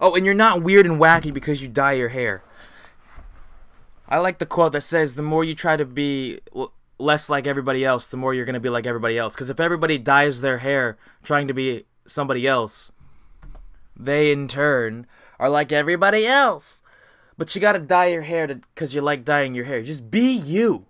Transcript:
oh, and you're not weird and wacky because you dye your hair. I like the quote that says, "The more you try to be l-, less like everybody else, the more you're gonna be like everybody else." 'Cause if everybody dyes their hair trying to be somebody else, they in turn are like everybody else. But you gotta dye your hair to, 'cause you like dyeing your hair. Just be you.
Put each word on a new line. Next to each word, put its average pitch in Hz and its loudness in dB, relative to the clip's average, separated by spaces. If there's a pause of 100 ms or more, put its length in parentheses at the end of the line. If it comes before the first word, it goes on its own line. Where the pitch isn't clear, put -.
oh, 180 4
and 185 2
you're 196 2
not 202 4
weird 190 8
and 160 2
wacky 160 6
because 143 -4
you 135 -10
dye 139 2
your 123 -2
hair. 120 -6 (1600)
I 143 0
like 180 0
the 160 -4
quote 165 2
that 143 -4
says, 156 0
"The 143 -6
more 156 0
you 160 -4
try 156 0
to 147 0
be 131 -6 (160)
l-, 131 -8 (280)
less 147 0
like 143 -2
everybody 135 -2
else, 127 0
the - -12
more 131 -2
you're 127 -4
gonna 123 -6
be 123 -4
like 120 -4
everybody 117 -2
else." 113 -4
'Cause 131 -10
if 135 -8
everybody 165 0
dyes 139 4
their 131 0
hair 131 -2 (280)
trying 143 0
to 135 -2
be 131 -4 (220)
somebody 131 -4
else, 123 -2 (1040)
they 143 0
in 143 -2
turn 123 -2 (360)
are 131 2
like 147 0
everybody 180 2
else. 254 0 (560)
But 165 -8
you 185 -4
gotta 202 2
dye 180 4
your 170 0
hair 160 -2
to, 139 -8 (160)
'cause 139 -8
you 147 -2
like 143 -2
dyeing 139 0
your 123 -6
hair. 127 -6
Just 123 -12
be 240 4
you. 196 0